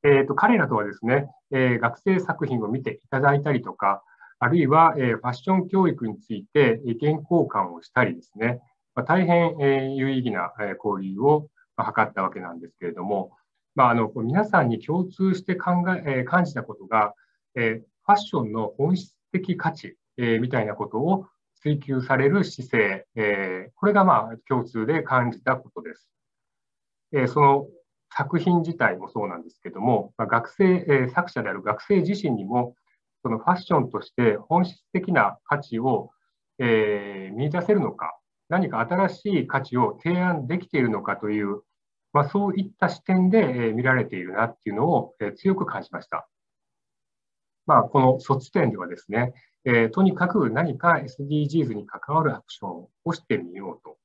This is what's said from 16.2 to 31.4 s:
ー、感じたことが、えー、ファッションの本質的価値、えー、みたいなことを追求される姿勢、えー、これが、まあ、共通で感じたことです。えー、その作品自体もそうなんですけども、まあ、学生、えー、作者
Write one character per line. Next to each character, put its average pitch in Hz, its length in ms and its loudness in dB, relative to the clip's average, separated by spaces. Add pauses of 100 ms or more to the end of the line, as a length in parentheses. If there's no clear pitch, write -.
ー、 - 40 -4
感 180 200 2
じ 143 100 -10
た 113 80 -8
こ 107 100 -14
と 95 140 -18
が、 107 260 0 (420)
え 127 40 -4
ー、 113 200 0
フ - 60 -20 (220)
ァ 208 80 6
ッ - 20 -2
シ - 180 -6
ョ 139 60 0
ン 107 100 -4
の 110 280 -4
本 175 180 2
質 - 160 -10 (180)
的 180 240 -2
価 160 160 -4
値、 - 240 -16 (220)
え 117 200 0
ー、 113 40 0
み 127 80 -4
た 123 120 0
い 107 40 -2
な 104 80 -6
こ 101 140 -8
と 107 100 -6
を 185 300 0 (340)
追 147 180 -2
求 135 220 -4
さ 127 160 0
れ 135 100 4
る 180 160 2
姿 - 320 -6
勢、 98 300 0 (100)
え 98 540 -2
ー、 - 60 -20
こ - 100 -4
れ 208 80 4
が、 196 100 4
ま 113 300 2
あ、 113 40 -16 (120)
共 123 140 0
通 110 240 -4
で 160 160 0
感 123 260 0
じ - 140 -12
た 127 120 0
こ - 140 -16
と - 140 -16
で 82 100 -14
す。 - 160 -20 (1000)
え 151 140 -2
ー、 - 20 0
そ 139 120 0
の 139 280 4 (420)
作 156 300 -2
品 175 220 4
自 160 120 -4
体 98 240 0
も 92 100 -14
そ - 160 -6
う 87 60 -4
な 85 80 -10
ん 82 60 -14
で - 80 -20
す - 100 -20
け - 80 -12
ど 90 100 -14
も、 113 380 0
ま 113 80 -2
あ、 - 20 -8
学 - 220 0
生、 - 160 2
え 143 440 4
ー、 127 40 -12
作 180 160 -2
者 117 140 -6